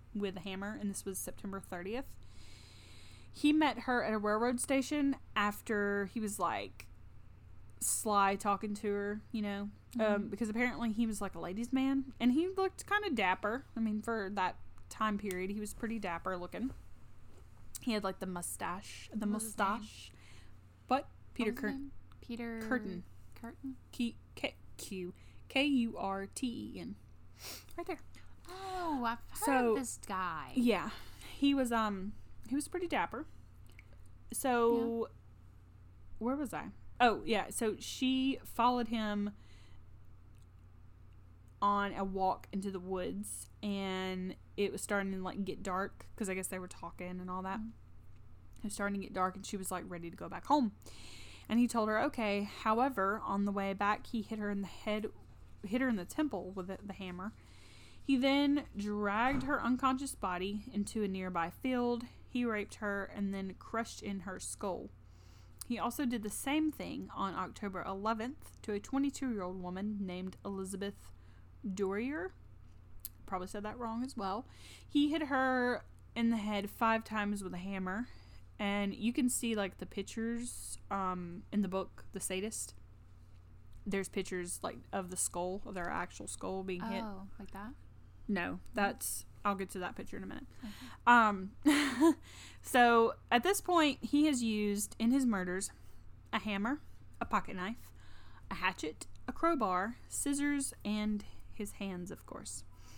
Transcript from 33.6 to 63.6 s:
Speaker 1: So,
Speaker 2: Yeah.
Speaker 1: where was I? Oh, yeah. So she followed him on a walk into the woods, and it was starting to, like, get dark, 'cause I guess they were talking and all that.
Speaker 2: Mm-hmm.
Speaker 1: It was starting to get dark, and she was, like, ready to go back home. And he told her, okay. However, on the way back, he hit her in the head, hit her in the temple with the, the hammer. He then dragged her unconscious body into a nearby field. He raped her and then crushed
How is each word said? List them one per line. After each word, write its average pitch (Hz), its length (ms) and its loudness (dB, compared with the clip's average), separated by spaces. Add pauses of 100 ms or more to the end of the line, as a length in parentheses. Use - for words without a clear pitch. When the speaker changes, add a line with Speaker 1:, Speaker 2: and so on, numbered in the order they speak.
Speaker 1:
So, 233 720 4
Speaker 2:
Yeah. - 80 -12 (1040)
Speaker 1:
where 240 180 0
was 294 160 -2
I? 156 180 -6 (300)
Oh, 202 240 8
yeah. 208 260 2
So 220 280 0
she 262 640 2
followed 240 440 4
him 208 420 0 (2250)
on 202 340 4
a 196 100 0
walk 190 480 2
into 196 180 -2
the 190 100 -2
woods, 185 680 -4 (140)
and 185 720 -2 (220)
it 202 160 2
was - 80 -4
starting 196 320 0
to, 190 100 -2
like, 190 220 -2
get 185 180 -4
dark, 190 440 -2 (100)
'cause 202 120 0
I 185 60 0
guess 185 140 -2
they 185 100 -4
were 185 100 -8
talking 180 520 -8
and 185 100 -8
all 185 120 -4
that. 190 160 -4
Speaker 2:
Mm-hmm. 220 120 -6 (880)
Speaker 1:
It - 60 -10
was 202 100 -4
starting 202 260 0
to 196 60 -6
get - 80 -10
dark, 185 220 2
and 196 80 -10
she - 120 -4
was, 190 140 -4
like, 180 180 -4
ready 170 220 -8
to - 60 -12
go 170 120 -8
back 180 180 -8
home. 277 260 6 (760)
And 220 100 4
he 240 80 8
told 226 220 4
her, 214 140 4
okay. 214 420 2
However, 220 760 4
on 202 240 2
the 202 80 2
way 196 200 2
back, 202 340 2
he 226 160 -2
hit 214 160 -6
her 208 120 0
in 202 100 0
the 196 80 -4
head, 214 380 -2 (580)
hit 214 160 2
her 262 80 4
in 233 80 4
the 180 80 -2
temple 220 480 0
with 190 160 -4
the, 190 160 -6
the 202 80 -8
hammer. 185 400 -6 (680)
He 269 140 6
then 277 480 6 (120)
dragged 208 680 2
her 269 180 2
unconscious 262 520 2
body 196 580 -2
into 214 300 0
a 202 60 2
nearby 185 420 0
field. 240 540 0 (240)
He 247 160 0
raped 214 320 0
her 202 280 -2
and 202 300 -2
then 190 240 -4
crushed - 440 -4